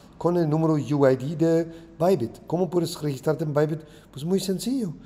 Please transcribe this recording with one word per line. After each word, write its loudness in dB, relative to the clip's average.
con 0
el 2
número 2
U 2
I 6
D -6
de 0
Bybit. 0
¿Cómo -2
puedes -2
registrarte -2
en -4
Bybit? 0
Pues -12
muy 0
sencillo. -2